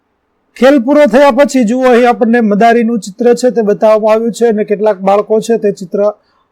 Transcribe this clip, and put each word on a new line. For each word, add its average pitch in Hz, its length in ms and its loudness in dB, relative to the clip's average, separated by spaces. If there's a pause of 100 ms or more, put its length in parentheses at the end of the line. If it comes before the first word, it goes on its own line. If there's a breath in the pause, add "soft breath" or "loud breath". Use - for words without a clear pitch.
(580)
ખેલ 277 220 4
પૂરો 294 260 2
થયા 277 260 2
પછી 254 320 0
જુઓ, 247 200 -2
અહીં 247 260 2
આપણને 240 320 0
મદારીનું 226 580 0
ચિત્ર 240 340 -2
છે, 240 160 -2
તે 240 120 -4
બતાવવામાં 214 540 0
આવ્યું 226 160 -2
છે 233 160 -2
અને 214 160 -2
કેટલાક 208 340 -2
બાળકો 208 420 -2
છે, 226 180 -4
તે 202 140 -2
ચિત્ર, 202 420 -6 (380)